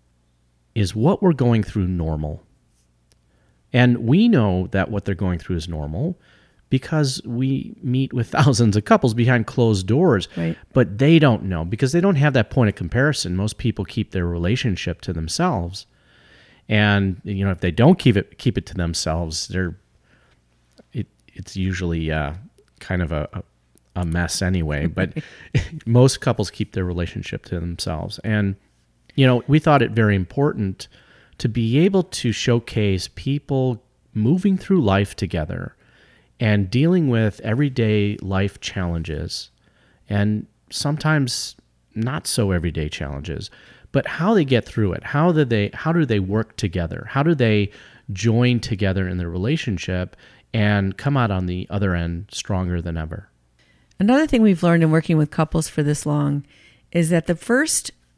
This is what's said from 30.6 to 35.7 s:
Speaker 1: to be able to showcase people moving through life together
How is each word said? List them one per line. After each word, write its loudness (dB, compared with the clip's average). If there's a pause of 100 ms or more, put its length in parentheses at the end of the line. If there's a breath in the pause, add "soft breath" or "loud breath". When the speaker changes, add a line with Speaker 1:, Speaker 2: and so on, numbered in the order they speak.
Speaker 1:
to -4
be 0
able 4
to -4
showcase 0
people -4 (320)
moving 2
through 2
life 2
together -6 (680 soft breath)